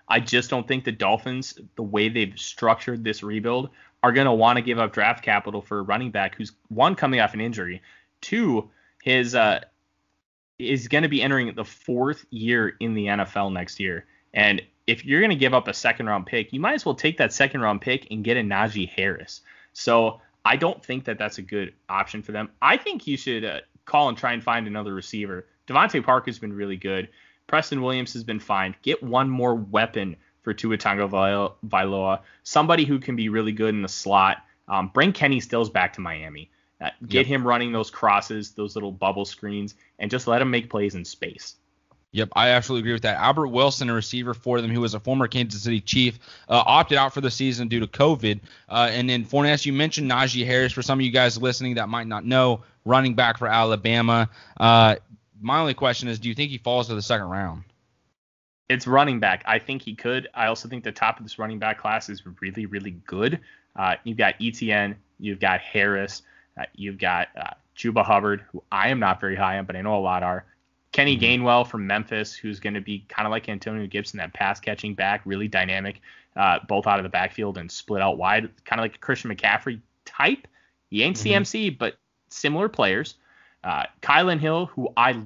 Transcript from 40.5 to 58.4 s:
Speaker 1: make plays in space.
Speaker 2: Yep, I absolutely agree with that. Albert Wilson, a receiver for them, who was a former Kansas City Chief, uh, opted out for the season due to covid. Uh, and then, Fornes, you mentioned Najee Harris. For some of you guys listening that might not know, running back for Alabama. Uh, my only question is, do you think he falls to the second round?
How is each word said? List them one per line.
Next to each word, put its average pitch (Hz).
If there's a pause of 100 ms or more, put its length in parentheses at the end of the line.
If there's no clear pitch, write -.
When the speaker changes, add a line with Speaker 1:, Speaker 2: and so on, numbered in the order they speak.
Speaker 1:
make 120
plays 104
in 87
space. - (560)
Speaker 2:
Yep, 104
I 120
absolutely 123
agree 120
with 113
that. 107
Albert 139
Wilson, 131
a 117
receiver 120
for 120
them, 113
who 117
was 113
a 107
former 131
Kansas 110
City 113
Chief, 120 (300)
uh, 117
opted 147
out 135
for 147
the 135
season 123
due 117
to 107
covid. 113 (280)
Uh, 120
and 123
then, 120
Fornes, 143
you 143
mentioned 151
Najee 123
Harris. 127
For 127
some 135
of 135
you 123
guys 120
listening 127
that 110
might 113
not 107
know, 123 (240)
running 127
back 117
for 120
Alabama. 113 (260)
Uh, 113 (460)
my 131
only 147
question 123
is, 113
do 117
you 110
think 143
he 135
falls 120
to 117
the 104
second 101
round? 92 (1080)